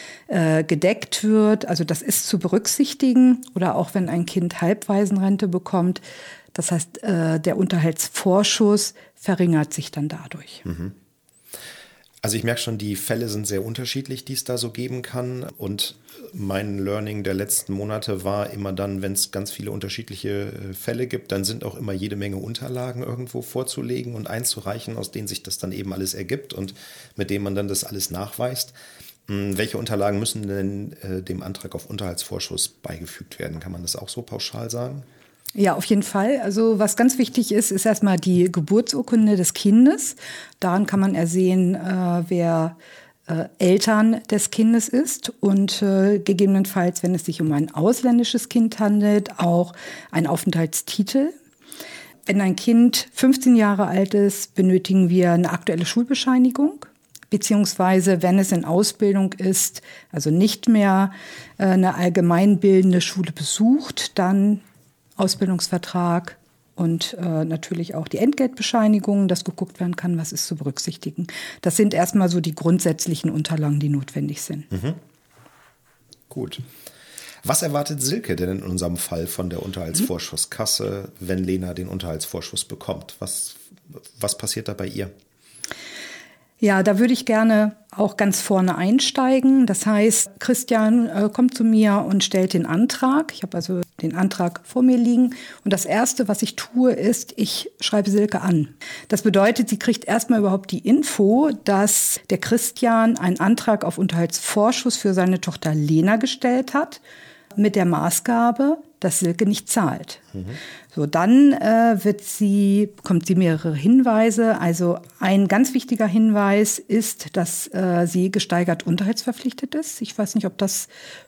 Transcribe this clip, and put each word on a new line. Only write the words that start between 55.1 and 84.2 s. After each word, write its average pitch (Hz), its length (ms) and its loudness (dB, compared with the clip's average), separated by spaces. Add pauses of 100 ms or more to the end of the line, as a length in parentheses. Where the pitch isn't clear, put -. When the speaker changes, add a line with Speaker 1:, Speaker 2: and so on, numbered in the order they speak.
Speaker 1:
wir 180 220 4
eine 170 180 2
aktuelle 170 340 -2
Schulbescheinigung, 254 1040 0 (420)
beziehungsweise 190 960 2
wenn 185 160 4
es 190 140 2
in 170 120 0
Ausbildung 196 720 0
ist, - 480 -2 (300)
also 156 180 -2
nicht 190 360 2
mehr, 196 460 4 (460)
äh, 190 60 0
eine 185 300 4
allgemeinbildende 180 1080 4
Schule 170 300 -4
besucht, - 840 0
dann 196 440 2 (520)
Ausbildungsvertrag 180 1200 -2 (360)
und, 170 460 -2
äh, 160 240 -2
natürlich 165 500 -6
auch 160 140 -6
die - 80 -6
Entgeltbescheinigung, 214 1120 2
dass 180 160 -2
geguckt - 340 -8
werden 175 160 -2
kann, 175 220 -2
was 160 160 -6
ist - 140 -6
zu 170 100 -6
berücksichtigen. 151 720 -6 (340)
Das 170 160 0
sind 208 160 4
erstmal 180 380 2
so 175 100 0
die 160 140 -2
grundsätzlichen 165 760 0
Unterlagen, 151 480 -2
die 147 120 0
notwendig 147 500 -4
sind. 147 320 -10
Speaker 2:
Mhm. 101 220 -4 (1400)
Gut. - 300 -10 (840)
Was 143 180 -2
erwartet 147 400 -4
Silke 156 340 -4
denn 90 120 -2
in 95 140 -6
unserem 87 340 -4
Fall 85 300 -6
von 90 240 -6
der 85 120 -8
Unterhaltsvorschusskasse, 95 1600 -6
wenn 92 240 -2
Lena 90 300 -2
den 90 140 -8
Unterhaltsvorschuss 87 760 -8
bekommt? - 540 -12
Was, - 380 -8 (640)
was 104 200 -4